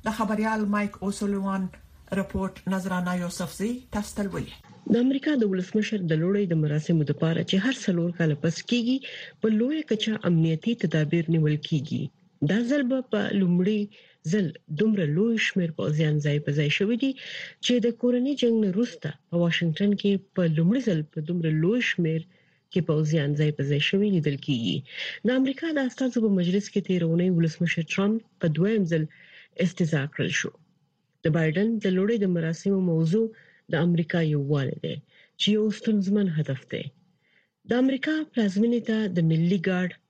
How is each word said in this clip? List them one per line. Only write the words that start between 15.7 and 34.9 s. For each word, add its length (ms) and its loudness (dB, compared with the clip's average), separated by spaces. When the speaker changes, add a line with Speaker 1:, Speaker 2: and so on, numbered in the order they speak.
Speaker 2:
پوځیان 360 2
ځای 200 2
په 140 -2
ځای 180 2
شوي 260 2
دي 80 2
چې 100 2
د 80 2
کورني 380 2
جنګ 220 4
نه 80 2
وروسته 380 -2
په 120 -6
واشنګټن 500 2
کې 100 2
په 60 0
لومړي 320 4
ځل 120 2
په 160 -8
دومره 240 0
لوی 260 2
شمیر 320 0
کې 80 0
پوځیان 520 2
ځای 160 4
په 140 -2
ځای 180 2
شوي 260 2
لیدل 300 0
کیږي. 320 0
د 20 4
امریکا 340 -2
د 160 0
استازو 340 -2
په 140 2
مجلس 320 0
کې 160 -2
تېره 240 0
اونۍ 240 2
ولسمشر 580 0
ټرمپ 240 2
په 60 0
دویم 360 2
ځل 100 2
استدعا 360 0
کړل 240 -2
شو. 120 -6
د 140 2
بایدن 300 2
د 20 -8
لوړې 240 2
د 60 2
مراسمو 520 0
موضوع 380 2
د 20 0
امریکا 380 2
یووالی 580 0
دی، 100 -6